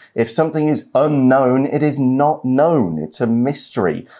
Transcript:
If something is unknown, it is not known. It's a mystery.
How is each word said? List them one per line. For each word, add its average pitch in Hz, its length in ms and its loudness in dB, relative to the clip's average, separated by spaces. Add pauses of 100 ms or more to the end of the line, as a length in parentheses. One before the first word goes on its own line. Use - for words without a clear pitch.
(160)
If 117 120 -2
something 156 380 -2
is 147 300 -2
unknown, 131 680 2
it 147 160 -2
is 143 200 0
not 135 440 0
known. 131 540 0
It's - 220 -8
a 120 80 0
mystery. 117 760 -2 (160)